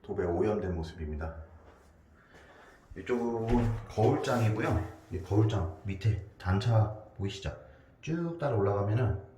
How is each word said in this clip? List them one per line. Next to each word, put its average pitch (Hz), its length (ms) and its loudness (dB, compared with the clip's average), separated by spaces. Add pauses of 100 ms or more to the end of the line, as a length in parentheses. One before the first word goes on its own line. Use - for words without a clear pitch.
도배 95 220 -4
오염된 92 500 0
모습입니다. 78 600 -6 (1600)
이쪽은 117 880 0
거울장이고요. 120 1040 2 (200)
이 87 100 -6
거울장 104 640 2
밑에 98 420 -2 (120)
단차 104 540 2 (240)
보이시죠? 98 400 -6 (460)
쭉 170 360 -4
따라 123 180 0
올라가면은 101 680 2 (160)